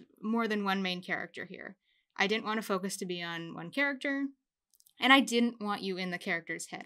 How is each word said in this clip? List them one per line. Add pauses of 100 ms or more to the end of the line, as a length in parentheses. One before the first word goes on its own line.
(200)
more
than
one
main
character
here. (420)
I
didn't
want
to
focus
to
be
on
one
character, (720)
and
I
didn't
want
you
in
the
character's
head.